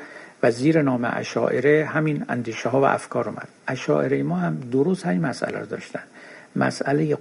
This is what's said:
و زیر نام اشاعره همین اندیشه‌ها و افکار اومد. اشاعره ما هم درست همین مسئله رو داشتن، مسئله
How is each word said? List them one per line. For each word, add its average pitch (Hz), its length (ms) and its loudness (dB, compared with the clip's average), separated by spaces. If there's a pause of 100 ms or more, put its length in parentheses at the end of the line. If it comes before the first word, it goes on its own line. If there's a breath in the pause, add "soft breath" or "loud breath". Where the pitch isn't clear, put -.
(440 loud breath)
و 123 80 6
زیر 151 300 2
نام 123 320 0
اشاعره 139 800 2
همین 156 360 0
اندیشه‌ها 123 520 0
و 135 40 6
افکار - 440 0
اومد. - 180 -10 (200)
اشاعره 139 560 0
ما 160 120 0
هم 165 240 -2 (120)
درست 165 340 2
همین 180 160 2
مسئله 117 380 -4
رو 107 60 -6
داشتن، - 380 -10 (520 loud breath)
مسئله 143 640 0